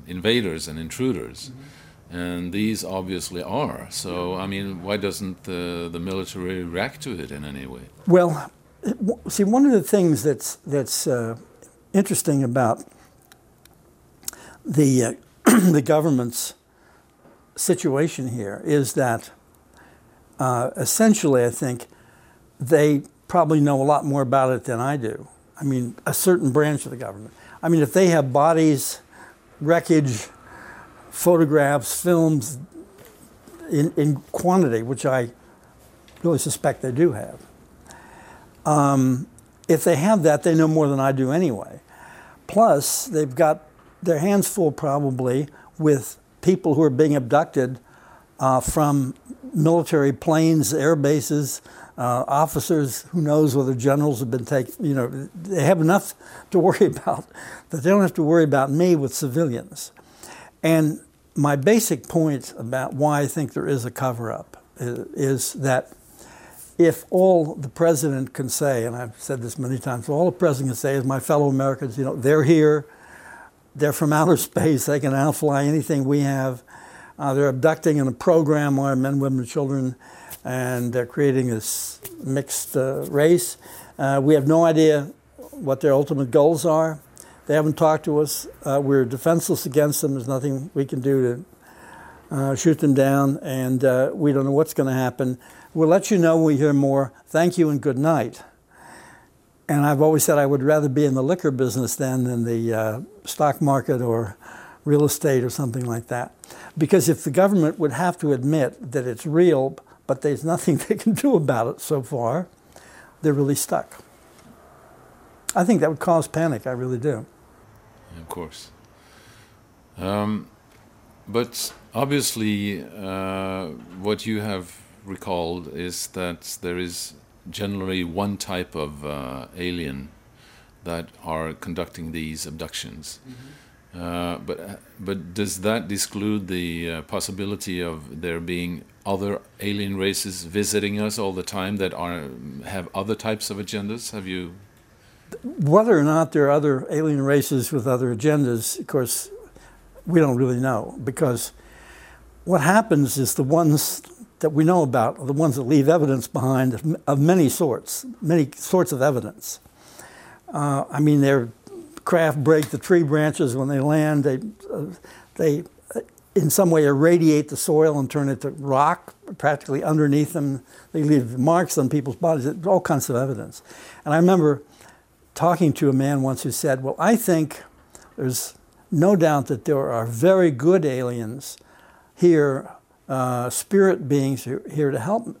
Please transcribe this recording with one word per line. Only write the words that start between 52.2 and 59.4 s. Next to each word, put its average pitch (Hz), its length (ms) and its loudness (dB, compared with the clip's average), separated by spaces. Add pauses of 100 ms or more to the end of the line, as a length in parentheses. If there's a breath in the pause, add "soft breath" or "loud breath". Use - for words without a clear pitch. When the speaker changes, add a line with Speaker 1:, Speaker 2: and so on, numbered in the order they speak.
Speaker 2:
officers, 147 760 0 (100)
who 170 80 -2
knows 147 340 4
whether 131 200 2
generals 139 440 2
have 120 120 -6
been 120 140 -4
taken, 139 400 -4
you 143 100 0
know, 127 140 -2 (260)
they 175 280 -4
have 165 180 6
enough 170 340 2 (360 loud breath)
to 190 80 2
worry 175 280 4
<laughs> - 0 -
about 139 400 -4 (440 loud breath)
that 151 120 -6
they 165 80 2
don't 202 120 6
have 180 120 2
to 170 80 0
worry 160 220 6
about 135 260 2
me 170 260 4
with 135 180 -2
civilians. 143 800 -4 (720 loud breath)